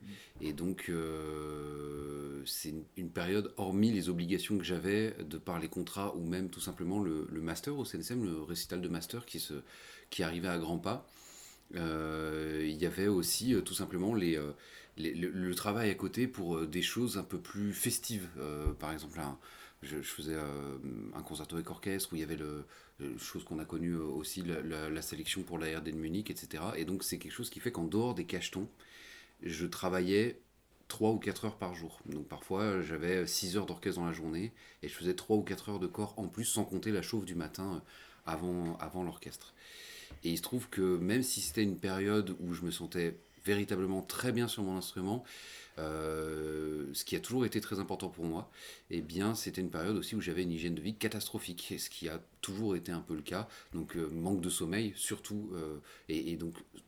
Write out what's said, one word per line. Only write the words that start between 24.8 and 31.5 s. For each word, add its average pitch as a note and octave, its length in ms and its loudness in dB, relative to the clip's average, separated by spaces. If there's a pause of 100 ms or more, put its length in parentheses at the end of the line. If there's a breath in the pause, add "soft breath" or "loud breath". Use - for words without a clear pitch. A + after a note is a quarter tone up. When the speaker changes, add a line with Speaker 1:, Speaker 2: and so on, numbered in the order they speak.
Speaker 2:
la D#2+ 120 -2
sélection D#2+ 400 -2
pour E2 160 -4
la D#2+ 200 0
R D2+ 40 -4
D D#2 100 -2
de D#2+ 40 -2
Munich, E2 340 0
et F2 60 -6
cetera. E2 400 -4
Et E2 80 0
donc, F#2 200 0
c'est - 140 0
quelque - 140 -10
chose - 180 -6
qui - 100 -10
fait A#2+ 120 0
qu'en E2+ 120 0
dehors A2 300 4
des F2 100 -2
cachetons, F#2+ 420 -2 (760 loud breath)
je E2 220 -2
travaillais F#2 760 4 (480)
trois A2 240 6
ou G#2+ 60 4
quatre G2 260 -2
heures G2+ 120 -2